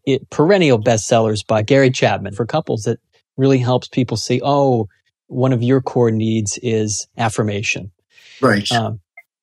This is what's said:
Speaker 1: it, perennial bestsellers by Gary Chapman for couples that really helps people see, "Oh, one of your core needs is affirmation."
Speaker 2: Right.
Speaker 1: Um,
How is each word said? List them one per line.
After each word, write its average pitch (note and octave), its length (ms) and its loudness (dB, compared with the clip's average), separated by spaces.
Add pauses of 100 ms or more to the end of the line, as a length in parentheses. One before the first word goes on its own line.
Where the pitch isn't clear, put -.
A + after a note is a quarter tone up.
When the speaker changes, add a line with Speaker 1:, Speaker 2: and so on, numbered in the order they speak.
Speaker 1:
it, - 240 -2
perennial D#3 500 2
bestsellers A2 680 0
by A2+ 160 0
Gary C3+ 280 4
Chapman G2+ 440 -2
for A#2+ 100 -4
couples B2+ 380 -4
that A#2 180 -4 (380)
really C3+ 200 4
helps B2 300 0
people A#2+ 300 -2
see, - 260 -2
"Oh, C#3 440 0 (400)
one B2+ 260 0
of A#2 80 0
your C3 180 2
core A#2+ 300 0
needs A2 520 -2
is A2 440 -4 (100)
affirmation." G#2+ 760 -4 (500)
Speaker 2:
Right. G2+ 280 0
Speaker 1:
Um, A2+ 300 -4 (420)